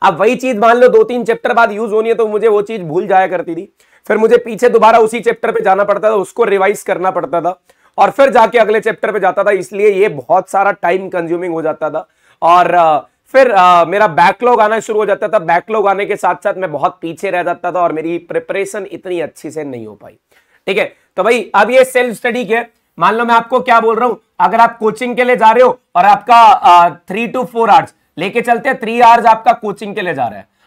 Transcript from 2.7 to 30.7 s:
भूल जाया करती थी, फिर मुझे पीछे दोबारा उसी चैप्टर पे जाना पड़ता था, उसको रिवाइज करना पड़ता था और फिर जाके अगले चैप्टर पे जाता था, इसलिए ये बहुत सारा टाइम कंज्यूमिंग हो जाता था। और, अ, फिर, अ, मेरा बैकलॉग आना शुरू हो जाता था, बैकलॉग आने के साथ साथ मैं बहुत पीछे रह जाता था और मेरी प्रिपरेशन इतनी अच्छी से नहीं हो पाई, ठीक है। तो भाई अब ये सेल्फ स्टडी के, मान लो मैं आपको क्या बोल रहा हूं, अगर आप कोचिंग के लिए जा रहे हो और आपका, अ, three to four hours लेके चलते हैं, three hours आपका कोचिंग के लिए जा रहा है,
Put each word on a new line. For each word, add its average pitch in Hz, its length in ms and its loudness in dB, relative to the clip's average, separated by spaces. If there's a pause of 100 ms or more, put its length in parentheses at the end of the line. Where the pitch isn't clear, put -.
भूल 170 240 -6
जाया 190 200 2
करती 170 280 -8
थी, 185 180 -14 (340)
फिर 220 100 -2
मुझे 226 220 2
पीछे 233 300 -2
दोबारा 220 300 4
उसी 220 220 0
चैप्टर 226 320 -4
पे 226 80 -4
जाना 196 240 0
पड़ता 202 260 0
था, 220 40 0
उसको 208 300 -4
रिवाइज 196 380 0
करना 185 280 -4
पड़ता 170 300 -4
था 175 200 -6 (380)
और 196 120 2
फिर 269 200 2
जाके 220 280 2
अगले 220 220 2
चैप्टर 214 320 -4
पे 208 80 -6
जाता 185 240 -2
था, 208 60 0
इसलिए 208 400 -2
ये 196 180 0
बहुत 165 420 -2
सारा 196 220 0
टाइम 185 360 -4
कंज्यूमिंग 170 460 -6
हो 165 80 -6
जाता 156 280 -6
था। 156 160 -8 (360)
और, 175 320 2
अ, 160 240 2 (360)
फिर, 262 160 4
अ, 180 340 4
मेरा 196 220 2
बैकलॉग 196 540 2
आना 214 200 0
शुरू 214 180 -4
हो 214 80 0
जाता 202 220 -2
था, 165 100 -2
बैकलॉग 175 500 -2
आने 196 180 -2
के 190 100 -4
साथ 180 280 -4
साथ 202 140 -2
मैं 185 140 -6
बहुत 151 300 -4
पीछे 165 280 -8
रह 180 120 -4
जाता 175 300 -6
था 180 80 -4
और 170 120 0
मेरी 160 240 -6 (120)
प्रिपरेशन 190 640 -8
इतनी 170 280 -8
अच्छी 151 300 -12
से 151 140 -10
नहीं 123 220 -14
हो 107 80 -20
पाई, 98 220 -20 (500)
ठीक 190 120 -4
है। - 140 -4 (240)
तो 190 60 -2
भाई 233 320 0
अब 196 160 2
ये 254 140 4
सेल्फ 247 320 -2
स्टडी 247 280 -6
के, 220 160 -2 (380)
मान 185 160 0
लो 233 100 -2
मैं 233 100 0
आपको 233 260 0
क्या 240 200 2
बोल 226 160 0
रहा 233 120 0
हूं, 240 80 -4 (240)
अगर 185 200 2
आप 233 180 2
कोचिंग 233 380 -4
के 247 80 0
लिए 247 120 2
जा 220 140 4
रहे 240 140 4
हो - 140 0 (180)
और 175 80 4
आपका, 208 380 4
अ, 180 460 6 (220)
three 220 260 -4
to 254 100 -2
four 226 220 -2
hours 165 240 4 (260)
लेके 196 220 -4
चलते 233 280 -2
हैं, 254 120 -4
three 226 220 -4
hours 233 240 6
आपका 233 260 4
कोचिंग 202 420 -8
के 208 80 -6
लिए 175 120 -4
जा 131 120 -4
रहा 104 120 -12
है, 95 100 -20 (180)